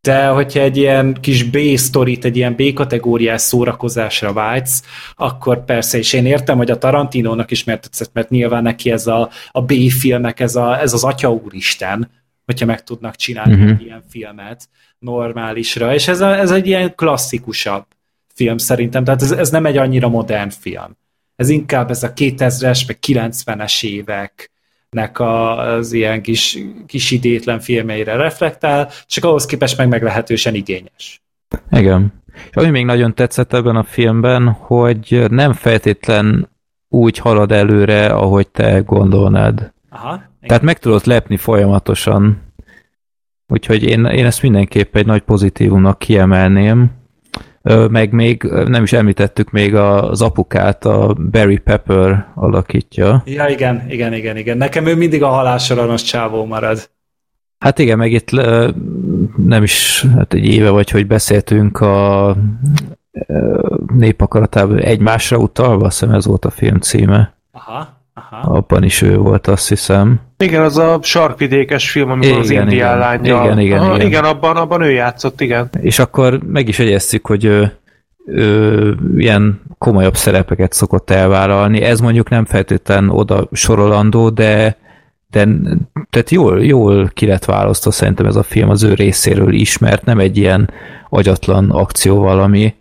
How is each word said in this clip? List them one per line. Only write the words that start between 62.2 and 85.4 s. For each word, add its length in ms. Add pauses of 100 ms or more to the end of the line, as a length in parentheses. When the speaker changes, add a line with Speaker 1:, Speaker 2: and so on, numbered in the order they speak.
Speaker 2:
ö, 320 (380)
Nép 240
akaratában 580
Egymásra 600
utalva, 480
azt 140
hiszem 140
ez 120
volt 180
a 60
film 280
címe. 560 (180)
Speaker 1:
Aha, 360 (260)
aha. 220 (200)
Speaker 2:
Abban 260
is 200
ő 140
volt, 300
azt 220
hiszem. 520 (180)
Speaker 3:
Igen, 240
az 160
a 240
sarkvidékes 880
film, 200
amikor 280
az 120
Speaker 2:
Igen, 120
Speaker 3:
indián 340
Speaker 2:
igen. 20
Speaker 3:
lánnyal. 460
Speaker 2:
Igen, 140
igen, 220
Speaker 3:
Aha, 140
Speaker 2:
igen. 120
Speaker 3:
igen, 180
abban, 320
abban 260
ő 80
játszott, 500
igen. 280 (120)
Speaker 2:
És 180
akkor 440
meg 260
is 100
jegyeztük, 480
hogy 180
ő, 320 (500)
ő 720 (200)
ilyen 440 (180)
komolyabb 380
szerepeket 560
szokott 380
elvállalni. 720
Ez 180
mondjuk 280
nem 160
feltétlen 640
oda 440
sorolandó, 800
de, 460 (540)
de 180 (640)